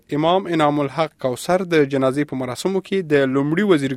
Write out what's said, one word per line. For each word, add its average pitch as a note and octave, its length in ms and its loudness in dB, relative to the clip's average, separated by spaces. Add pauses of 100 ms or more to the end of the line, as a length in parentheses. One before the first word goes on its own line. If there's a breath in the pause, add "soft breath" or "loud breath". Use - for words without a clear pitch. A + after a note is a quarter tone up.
(180)
امام F3 380 0
انعام D3 300 2
الحق D3 280 -4 (120)
کوثر F3 380 -2 (100)
د D3+ 200 4
جنازې C3+ 380 0
په C3+ 100 -6
مراسمو F3+ 460 -4
کې F#3+ 260 -4
د C#3 220 4
لومړي D#3+ 360 0
وزیر C3+ 260 2